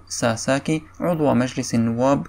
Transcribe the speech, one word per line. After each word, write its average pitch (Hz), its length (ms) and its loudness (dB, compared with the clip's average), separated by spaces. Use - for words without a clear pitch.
ساساكي 135 720 -2
عضو 156 340 2
مجلس 127 400 -2
النواب 120 540 2